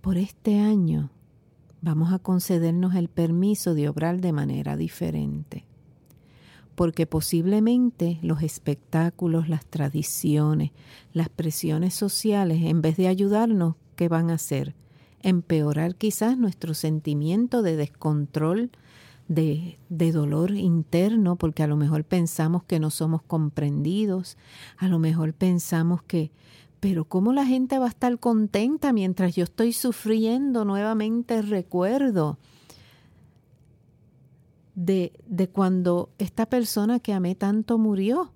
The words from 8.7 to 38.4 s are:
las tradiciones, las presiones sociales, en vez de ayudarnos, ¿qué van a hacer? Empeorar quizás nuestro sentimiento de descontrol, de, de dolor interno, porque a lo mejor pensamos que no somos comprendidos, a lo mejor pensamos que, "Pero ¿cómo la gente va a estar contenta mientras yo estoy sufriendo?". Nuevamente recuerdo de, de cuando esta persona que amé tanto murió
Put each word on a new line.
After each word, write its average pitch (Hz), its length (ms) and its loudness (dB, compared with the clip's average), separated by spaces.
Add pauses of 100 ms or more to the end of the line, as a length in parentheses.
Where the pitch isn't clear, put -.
las 160 160 -4
tradiciones, 151 1040 -2 (420)
las 165 160 -2
presiones 160 640 -4
sociales, 196 720 0
en 160 180 2
vez 160 160 0
de 185 120 2
ayudarnos, 202 680 2 (220)
¿qué 170 120 0
van 165 220 2
a 165 40 0
hacer? 143 400 -4 (460)
Empeorar 165 760 0
quizás 220 420 0
nuestro 185 340 -2
sentimiento 156 880 0
de 165 140 0
descontrol, 156 960 -2 (560)
de, 160 640 -2
de 165 240 0
dolor 156 400 0
interno, 185 840 2
porque 160 300 -2
a - 20 2
lo 147 100 2
mejor 151 280 2
pensamos 170 580 0
que 170 160 -2
no 156 120 0
somos 160 320 -2
comprendidos, 156 1160 -2 (380)
a 185 100 -2
lo 170 140 2
mejor 160 340 0
pensamos 175 680 0
que, 156 260 -2 (480)
"Pero 180 280 -2
¿cómo 190 260 0
la 277 120 2
gente 262 360 0
va 254 60 0
a - 20 0
estar 240 320 -2
contenta 233 720 0
mientras 185 420 0
yo 180 80 0
estoy 220 300 0
sufriendo?". 226 920 0
Nuevamente 220 800 0
recuerdo 190 960 0 (2500)
de, 185 360 0 (140)
de 185 220 -2
cuando 180 680 0
esta 214 280 -2
persona 233 540 0
que - 120 -4
amé 185 220 0
tanto 214 440 0
murió 220 580 0